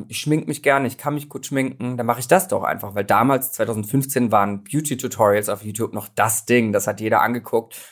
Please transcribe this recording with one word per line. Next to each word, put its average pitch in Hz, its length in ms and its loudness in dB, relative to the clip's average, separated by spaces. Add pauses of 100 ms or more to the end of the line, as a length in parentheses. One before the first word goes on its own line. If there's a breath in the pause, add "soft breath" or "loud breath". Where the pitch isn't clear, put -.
ich 110 80 -10
schmink 151 320 -2
mich 147 120 -6
gerne, 139 240 4
ich - 120 -6
kann 147 160 -4
mich 147 160 -8
gut - 160 -10
schminken, 131 500 -4
dann 120 100 -4
mach 117 140 2
ich - 80 -8
das 190 220 4
doch 98 140 0
einfach. - 320 -4
Weil 101 100 0
damals, 127 480 4
zweitausendfünfzehn, 117 760 0
waren 101 360 2
Beauty-Tutorials 117 840 0
auf 104 160 -6
YouTube 107 300 -6
noch 104 160 -8
das - 360 0
Ding, 117 280 4
das 101 120 0
hat 104 140 -2
jeder 110 220 2
angeguckt 117 580 -2 (120)